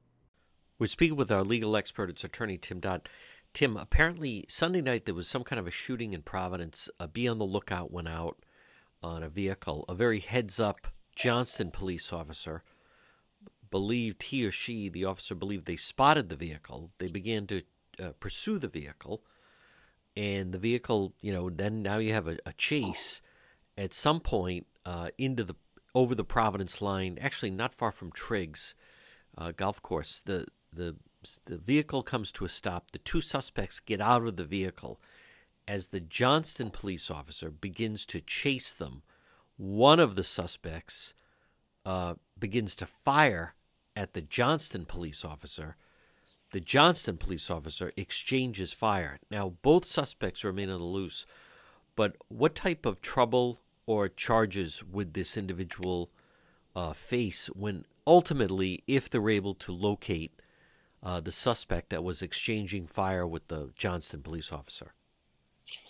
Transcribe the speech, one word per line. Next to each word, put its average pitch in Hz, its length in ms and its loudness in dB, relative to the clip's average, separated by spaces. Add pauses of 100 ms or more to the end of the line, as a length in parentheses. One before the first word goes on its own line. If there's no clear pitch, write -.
(800)
We're 113 100 2
speaking 156 280 4
with 139 160 2
our 98 100 6
legal 107 320 2
expert. 101 360 -2
It's - 120 -12
attorney 95 360 -6
Tim - 220 -8
Dodd. 90 280 -2 (460)
Tim, 120 240 2
apparently 151 680 2
Sunday 175 360 2
night 127 240 0
there 101 80 0
was 87 120 -4
some 127 160 -2
kind 123 160 -4
of 92 80 -4
a 87 40 -6
shooting 113 420 -4
in 85 80 -6
Providence. 90 720 -4 (100)
A 87 80 -6
be 117 180 0
on 117 120 2
the 107 80 2
lookout 95 440 -2
went 85 180 -6
out 82 360 -6 (580)
on 82 200 -6
a 80 80 -6
vehicle. 92 580 -4
A 92 60 -6
very 113 240 4
heads-up 107 720 0 (260)
Johnston 120 560 0
police 92 400 -6
officer 80 520 -8 (1080)
believed 107 520 0
he 131 240 0
or 98 40 0
she, 107 380 -4
the 90 160 -4
officer 95 300 -4
believed 92 320 -4
they 85 100 -2
spotted 135 540 4
the 82 60 -6
vehicle. 76 600 -10
They 92 120 -4
began 101 400 -2
to, 92 140 -2 (400)
uh, 95 160 -8
pursue 208 400 -4
the 139 80 -2
vehicle. 76 560 -10 (960)
And 98 360 -2
the 92 60 -4
vehicle, 107 640 2
you 104 100 -4
know, 90 200 -2
then 104 320 -2
now 101 160 0
you 110 160 2
have 92 140 0
a, 82 180 -4
a 87 80 -10
chase - 680 -2 (560)
at 98 160 -6
some 156 280 2
point, 92 460 0 (200)
uh, 87 320 -6
into 131 260 0
the, 87 100 -6 (400)
over 127 200 6
the 107 100 2
Providence 101 560 2
line, 95 400 0
actually 135 300 -4
not 104 240 -4
far 110 180 -2
from 87 180 -12
Triggs, 87 640 -4 (600)
uh, 82 180 -6
golf 98 280 -2
course. - 420 -4
The, 92 220 -2 (260)
the, 82 240 -6 (480)
the 87 140 -8
vehicle 139 440 2
comes 113 300 -4
to - 140 -6
a - 20 -8
stop. - 420 -6
The - 80 -12
two - 220 0
suspects - 600 -6
get 104 200 -2
out 117 240 6
of 110 120 -2
the 85 100 -4
vehicle. 92 520 -4 (680)
As 98 200 -4
the 98 120 -6
Johnston 123 720 2
police 95 400 -6
officer 78 400 -8
begins 101 560 -6
to - 160 -8
chase - 500 -2
them, 71 300 -10 (560)
one 113 420 10
of 113 160 6
the 92 80 0
suspects, - 880 -8 (720)
uh, 90 300 -2 (220)
begins 104 380 -2
to - 120 -8
fire 139 680 4 (400)
at 101 180 -4
the 87 100 -4
Johnston 120 640 0
police 85 380 -6
officer. 78 520 -10 (760)
The 101 80 -4
Johnston 135 580 6
police 87 320 -4
officer 82 480 -6
exchanges 107 760 -2
fire. 90 480 0 (100)
Now, 101 200 -2 (120)
both 165 220 8
suspects - 580 -4
remain 98 280 -2
on 90 100 -4
the 87 60 -4
loose, 92 400 -4 (680)
but 104 220 4 (100)
what 113 300 2
type - 300 -2
of 101 160 0
trouble 123 580 4 (260)
or 104 220 4
charges 98 720 2
would 90 320 -4
this 90 220 -2
individual, 90 720 -2 (640)
uh, 85 200 -4
face 120 540 -2
when 98 360 -4 (200)
ultimately, 101 840 6
if 131 220 4
they're 110 200 4
able 101 260 2
to - 140 -10
locate, 90 720 -2 (640)
uh, 90 160 -2
the 82 100 -6
suspect - 600 -2
that 82 120 -2
was 90 200 -4
exchanging 98 640 -2
fire 95 400 0
with 82 200 -6
the 76 300 -6
Johnston 87 460 -4
police 78 280 -8
officer? - 440 -12 (960)